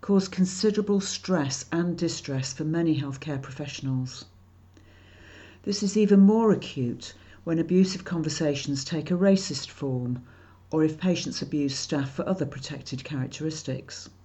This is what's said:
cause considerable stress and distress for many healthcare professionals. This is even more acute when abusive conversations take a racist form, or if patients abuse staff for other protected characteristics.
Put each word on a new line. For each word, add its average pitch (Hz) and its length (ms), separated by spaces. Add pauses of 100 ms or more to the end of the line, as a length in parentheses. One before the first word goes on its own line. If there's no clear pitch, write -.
cause 196 260
considerable 202 720
stress 165 720
and 170 240
distress 139 560
for - 120
many 160 360
healthcare 139 400
professionals. 135 880 (1400)
This 202 220
is 196 120
even 208 240
more 214 320
acute - 640 (300)
when 165 160
abusive 180 460
conversations 147 800
take 156 280
a - 20
racist 190 560
form, 127 540 (480)
or 156 120
if 156 140
patients 175 460
abuse 143 340
staff 139 320
for - 180
other 185 200
protected 131 560
characteristics. 139 1040 (160)